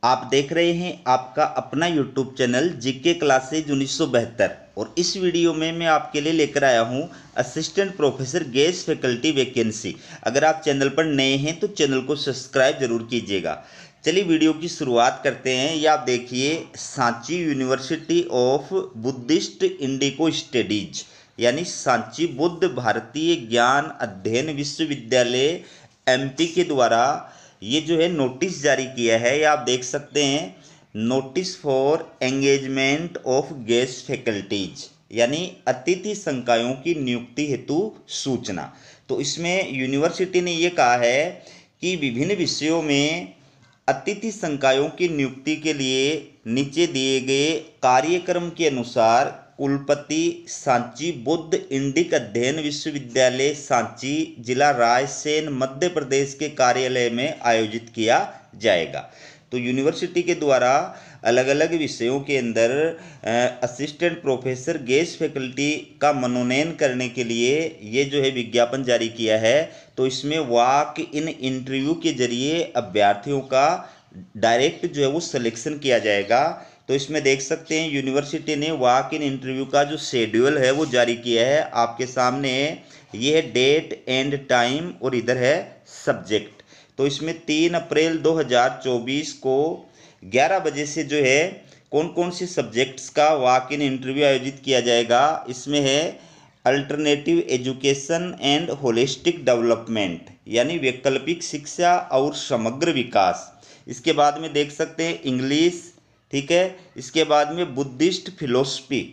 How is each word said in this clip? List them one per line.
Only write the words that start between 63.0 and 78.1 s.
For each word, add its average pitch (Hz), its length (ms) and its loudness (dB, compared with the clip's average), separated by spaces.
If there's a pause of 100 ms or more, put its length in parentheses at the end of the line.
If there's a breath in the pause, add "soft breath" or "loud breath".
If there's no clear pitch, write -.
अ, 110 80 -2 (320)
असिस्टेंट 160 580 -4
प्रोफेसर 131 640 -2
गेस्ट 143 360 2
फैकल्टी 143 520 -2 (300)
का 147 120 4
मनोनयन 127 580 0
करने 127 380 0
के 123 140 -4
लिए 120 600 0
ये 113 220 0
जो 139 160 -2
है 135 100 2
विज्ञापन 120 520 0
जारी 117 260 2
किया 110 280 0
है। 123 340 2 (260 loud breath)
तो 131 100 2
इसमें 143 320 -4
वॉक 131 560 2 (180)
इन 151 160 -4
इंटरव्यू 131 640 -4
के 165 200 -2
जरिए 127 480 -2 (140)
अभ्यर्थियों 104 640 0
का 139 500 0 (480 loud breath)
डायरेक्ट 120 480 2
जो 143 160 -2
है 139 60 4
वो 147 120 0
सिलेक्शन 139 580 -4
किया 127 220 2
जाएगा। 104 460 2 (420 loud breath)
तो 131 60 0
इसमें 143 300 -2
देख 135 180 2
सकते 156 380 -4
हैं, 160 120 -2
यूनिवर्सिटी 143 640 -2